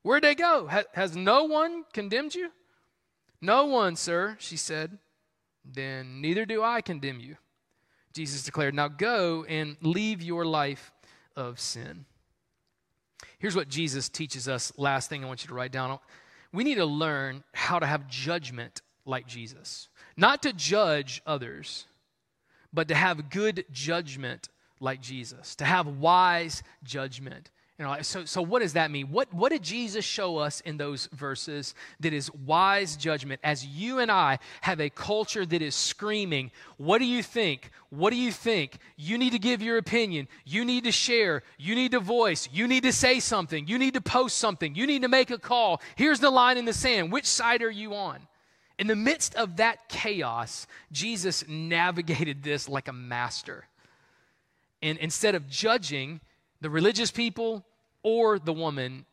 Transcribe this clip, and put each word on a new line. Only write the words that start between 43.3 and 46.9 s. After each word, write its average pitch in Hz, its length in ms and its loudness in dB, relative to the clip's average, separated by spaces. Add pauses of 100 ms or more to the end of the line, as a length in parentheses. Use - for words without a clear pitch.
You 233 100 0
need 262 160 2
to 254 80 -2
post 254 360 2
something. 170 360 0
You 220 120 0
need 277 160 2
to 254 60 2
make 254 220 6
a 240 80 -6
call. 220 420 2 (140)
Here's 294 240 4
the 269 120 6
line 254 280 8
in 240 60 -2
the 233 100 0
sand. 202 380 2